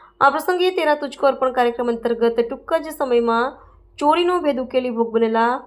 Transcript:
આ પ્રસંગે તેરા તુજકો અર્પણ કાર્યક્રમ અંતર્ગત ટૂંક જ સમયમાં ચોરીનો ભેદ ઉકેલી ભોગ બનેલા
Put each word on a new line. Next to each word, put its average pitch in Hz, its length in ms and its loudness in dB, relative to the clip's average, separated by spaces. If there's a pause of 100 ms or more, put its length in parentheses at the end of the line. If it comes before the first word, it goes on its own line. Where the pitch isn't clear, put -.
(200)
આ 277 100 6
પ્રસંગે 359 400 0
તેરા 320 260 0
તુજકો 285 300 -4
અર્પણ 262 260 0
કાર્યક્રમ 240 400 0
અંતર્ગત 233 480 0
ટૂંક 262 360 -4
જ 320 180 -4
સમયમાં 240 580 0 (460)
ચોરીનો 349 420 2
ભેદ 285 200 -2
ઉકેલી 254 300 -2
ભોગ 226 220 -2
બનેલા 226 380 2 (160)